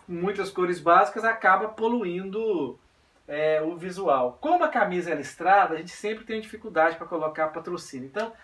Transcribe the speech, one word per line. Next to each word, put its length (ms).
muitas 440
cores 280
básicas 440
acaba 460
poluindo, 1080
é, 340
o 140
visual. 640
Como 240
a 60
camisa 420
é 40
listrada, 600
a 20
gente 140
sempre 320
tem 160
dificuldade 560
pra 100
colocar 440
patrocínio. 580
Então, 240